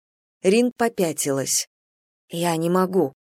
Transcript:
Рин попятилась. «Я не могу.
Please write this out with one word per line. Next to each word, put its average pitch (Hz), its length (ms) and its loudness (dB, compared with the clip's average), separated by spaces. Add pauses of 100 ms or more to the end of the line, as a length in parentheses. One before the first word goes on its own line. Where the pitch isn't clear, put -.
(420)
Рин 233 340 2
попятилась. 151 920 -2 (600)
«Я 170 260 -2
не 165 140 0
могу. 180 520 2